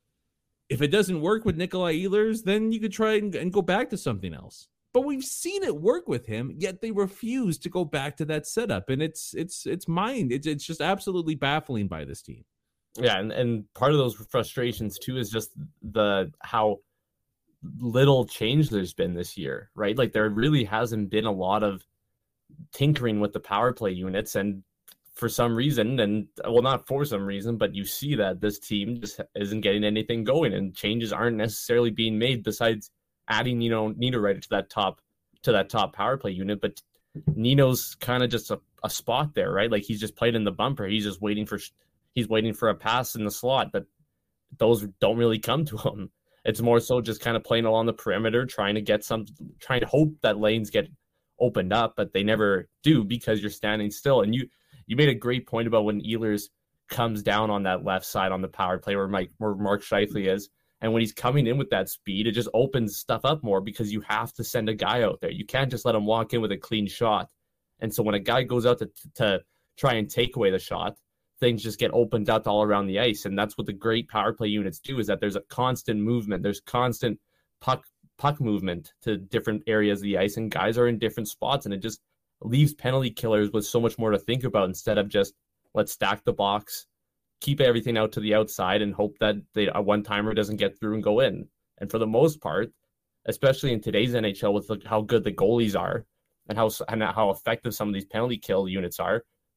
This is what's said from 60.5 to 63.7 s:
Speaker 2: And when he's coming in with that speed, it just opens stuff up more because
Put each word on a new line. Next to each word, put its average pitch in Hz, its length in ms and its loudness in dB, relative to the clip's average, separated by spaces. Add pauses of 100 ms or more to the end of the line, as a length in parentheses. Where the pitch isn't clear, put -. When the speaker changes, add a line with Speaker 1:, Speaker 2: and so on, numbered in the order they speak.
Speaker 2:
And 113 120 0
when 113 60 4
he's 113 140 0
coming 127 340 2
in 123 100 2
with 139 140 -4
that 95 180 0
speed, 101 380 -4
it 113 60 0
just 113 200 -2
opens 120 440 0
stuff 113 260 -4
up 147 200 0
more 98 160 2
because 104 320 -4